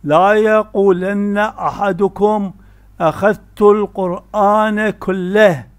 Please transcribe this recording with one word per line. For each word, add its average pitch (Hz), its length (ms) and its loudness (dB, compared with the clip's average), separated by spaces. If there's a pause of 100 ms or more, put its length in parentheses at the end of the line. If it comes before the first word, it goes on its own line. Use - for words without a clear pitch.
لا 170 300 2
يقولن 202 1040 0
أحدكم: 202 1120 -2 (500)
'أخذت 190 600 -2
القرآن 208 1300 0
كله' 190 880 0